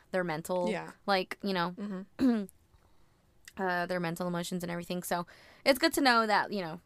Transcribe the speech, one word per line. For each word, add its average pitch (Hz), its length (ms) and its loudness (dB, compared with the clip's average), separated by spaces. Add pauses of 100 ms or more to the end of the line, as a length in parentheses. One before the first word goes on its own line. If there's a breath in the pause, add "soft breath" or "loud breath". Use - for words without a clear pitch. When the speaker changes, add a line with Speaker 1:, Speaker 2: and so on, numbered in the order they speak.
(120)
Speaker 1:
their 185 140 0
mental, 180 440 -2
Speaker 2:
Yeah. 170 220 -6 (140)
Speaker 1:
like, 190 360 0
you 196 120 -2
know, 180 260 0
Speaker 2:
Mm-hmm. 208 640 0 (1120)
Speaker 1:
<clears throat> 196 60 -2
uh, 180 240 0
their 180 120 -2
mental 170 280 -2
emotions 175 360 -4
and 175 80 -6
everything. 175 320 -6
So 175 220 -2 (400 loud breath)
it's 262 140 6
good 330 140 4
to 339 80 2
know 233 260 6
that, 196 260 4
you 202 80 -2
know, 170 240 -8